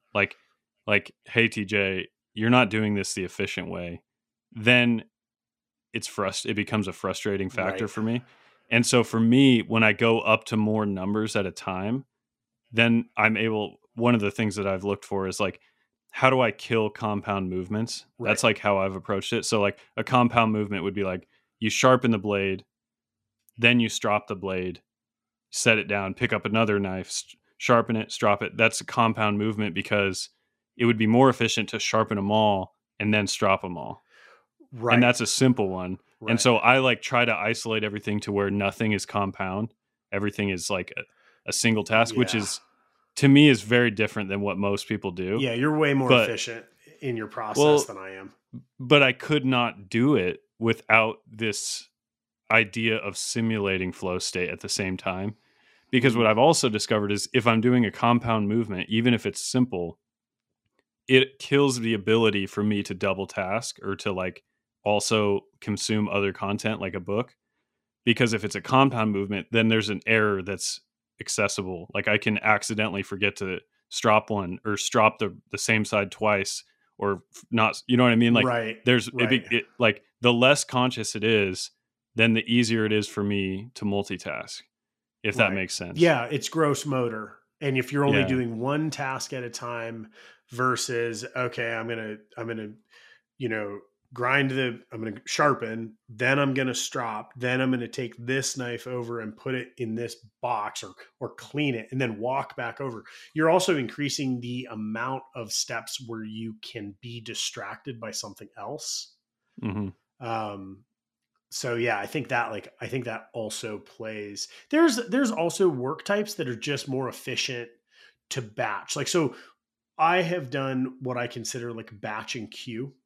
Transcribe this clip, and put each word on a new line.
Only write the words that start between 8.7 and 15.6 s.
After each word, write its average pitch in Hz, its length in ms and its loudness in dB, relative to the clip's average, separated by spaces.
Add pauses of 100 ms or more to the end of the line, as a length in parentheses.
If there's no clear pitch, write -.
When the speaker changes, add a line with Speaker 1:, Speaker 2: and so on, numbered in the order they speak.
Speaker 1:
And 120 160 4
so 120 180 4
for 113 160 0
me, 120 420 6
when 110 200 2
I 107 100 6
go 113 280 2
up 110 260 2
to 113 100 -2
more 107 300 0
numbers 101 500 -2
at 98 100 0
a 85 60 -8
time, 101 520 -6 (680)
then 117 440 2
I'm 110 200 2
able, 107 440 -2 (140)
one 120 200 4
of 110 60 4
the 101 100 0
things 104 260 -2
that 101 100 -2
I've 95 180 -2
looked 101 200 -2
for 95 240 -4
is, 92 120 -4
like, 95 200 -4 (520)